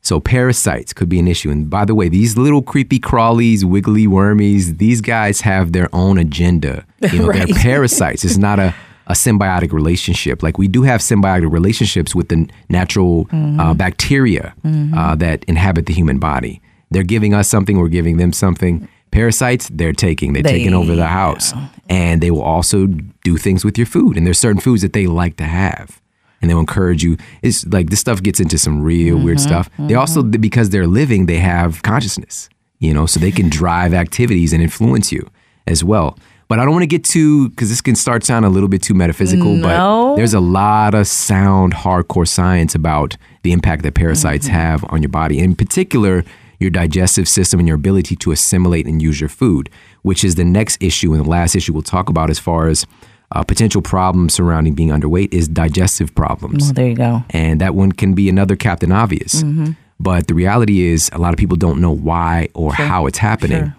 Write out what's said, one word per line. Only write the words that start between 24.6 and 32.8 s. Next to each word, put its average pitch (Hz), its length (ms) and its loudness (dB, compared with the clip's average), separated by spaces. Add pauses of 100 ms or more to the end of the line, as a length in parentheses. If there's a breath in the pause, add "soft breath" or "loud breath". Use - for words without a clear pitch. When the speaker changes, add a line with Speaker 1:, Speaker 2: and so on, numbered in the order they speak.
Speaker 1:
foods 120 200 2
that 92 120 -2
they 101 120 0
like 87 320 -2
to - 60 -8
have. 85 580 -4 (400)
And 85 80 0
they'll 85 100 2
encourage 85 440 0
you. 85 140 0 (260 loud breath)
It's 120 240 -2
like, 87 240 0
this 104 80 0
stuff 101 240 -4
gets 98 160 -2
into 78 180 0
some 76 240 0
real 82 360 2
weird 85 200 2
Speaker 2:
Mm-hmm. 139 100 0
Speaker 1:
stuff. 85 300 0
They 147 180 -2
also, 143 260 0
Speaker 2:
Mm-hmm. 117 100 0
Speaker 1:
th-, 110 100 0
because 110 300 2
they're 95 160 0
living, 110 400 2
they 82 100 0
have 87 460 0
consciousness, - 680 -4 (300)
you 78 160 0